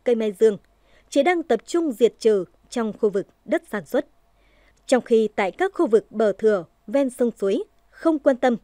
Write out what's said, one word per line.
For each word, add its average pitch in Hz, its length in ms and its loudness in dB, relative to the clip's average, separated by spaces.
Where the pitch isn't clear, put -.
cây 247 100 0
mai 220 260 -2
dương, 220 180 4
chỉ 277 120 2
đang 349 200 0
tập - 240 -2
trung 339 260 -2
diệt 214 260 0
trừ 202 260 0
trong - 300 -6
khu 214 100 0
vực - 160 -6
đất 330 180 -4
sản 202 140 -8
xuất. - 200 -4
Trong 247 160 2
khi 220 340 2
tại 190 140 -2
các 381 240 -4
khu 339 120 0
vực 208 240 2
bờ 214 220 0
thửa, 202 320 0
ven 262 240 -2
sông 240 200 -2
suối, 214 240 -2
không 320 280 -2
quan 269 180 0
tâm, 247 280 0